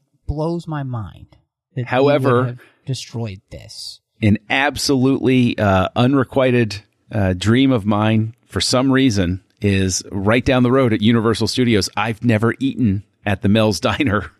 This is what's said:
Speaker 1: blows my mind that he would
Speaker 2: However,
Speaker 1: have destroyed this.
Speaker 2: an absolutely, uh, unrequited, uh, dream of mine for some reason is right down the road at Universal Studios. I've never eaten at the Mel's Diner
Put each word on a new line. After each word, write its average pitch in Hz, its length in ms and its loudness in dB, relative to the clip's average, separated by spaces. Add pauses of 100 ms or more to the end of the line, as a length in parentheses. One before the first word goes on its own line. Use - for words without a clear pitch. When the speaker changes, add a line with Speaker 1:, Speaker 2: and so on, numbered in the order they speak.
(240)
Speaker 1:
blows 160 420 -6
my 151 160 -6
mind 117 540 -12 (380)
that 127 60 -4
he - 0 -
would 120 80 -6
Speaker 2:
However, 131 560 2
Speaker 1:
have 123 140 -8 (260)
destroyed 113 560 -10 (100)
this. - 480 -18 (220)
Speaker 2:
an 104 160 4 (120)
absolutely, 131 1080 0
uh, 95 380 2
unrequited, 123 880 0 (280)
uh, 95 220 0
dream 113 400 2
of 101 120 -2
mine 110 480 0 (120)
for - 160 -6
some 131 320 0
reason 101 500 0 (180)
is 95 500 0
right 104 340 0
down 127 180 2
the 120 80 2
road 127 220 2
at 110 80 -2
Universal 113 460 2
Studios. 117 500 0
I've 107 260 -6
never 113 360 2
eaten 110 440 -2 (220)
at 101 160 -4
the 101 80 0
Mel's 110 300 2
Diner 107 600 -2